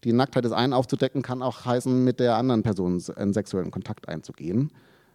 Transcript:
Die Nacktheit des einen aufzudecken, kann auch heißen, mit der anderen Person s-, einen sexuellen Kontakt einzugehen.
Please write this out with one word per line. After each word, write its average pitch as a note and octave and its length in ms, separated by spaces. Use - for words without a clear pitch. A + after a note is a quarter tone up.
Die A#2 100
Nacktheit B2 320
des A2+ 60
einen C3 200
aufzudecken, C3 480
kann B2+ 220
auch B2+ 240
heißen, B2+ 360
mit B2+ 160
der A#2+ 180
anderen A#2+ 260
Person F#2 340
s-, E2+ 140
einen G2+ 240
sexuellen G2 360
Kontakt - 380
einzugehen. F2 640